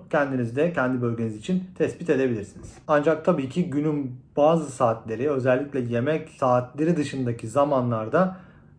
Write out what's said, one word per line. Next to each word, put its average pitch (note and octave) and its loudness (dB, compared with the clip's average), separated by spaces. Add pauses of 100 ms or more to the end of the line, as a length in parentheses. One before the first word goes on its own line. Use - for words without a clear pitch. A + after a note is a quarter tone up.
(100)
kendiniz C3 0
de E3 2
kendi C3 0
bölgeniz A2+ -2
için F#3 -2 (140)
tespit D#3+ -2
edebilirsiniz. B2+ -2 (140)
Ancak D#3 2
tabii D3 2
ki E3+ -2
günün C#3+ -2 (200)
bazı D#3 4
saatleri, A2+ 0
özellikle C3 0
yemek B2 -2
saatleri C3 0
dışındaki B2+ -4
zamanlarda C3+ 2 (420)